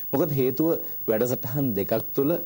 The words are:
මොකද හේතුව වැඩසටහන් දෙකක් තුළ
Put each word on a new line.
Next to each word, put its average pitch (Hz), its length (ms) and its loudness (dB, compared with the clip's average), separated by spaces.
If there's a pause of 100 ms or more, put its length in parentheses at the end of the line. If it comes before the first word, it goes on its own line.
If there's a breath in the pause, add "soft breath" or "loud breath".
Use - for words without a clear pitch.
මොකද 151 240 0
හේතුව 135 380 2 (340 loud breath)
වැඩසටහන් 123 680 0
දෙකක් 98 200 0 (180)
තුළ 143 220 2 (140)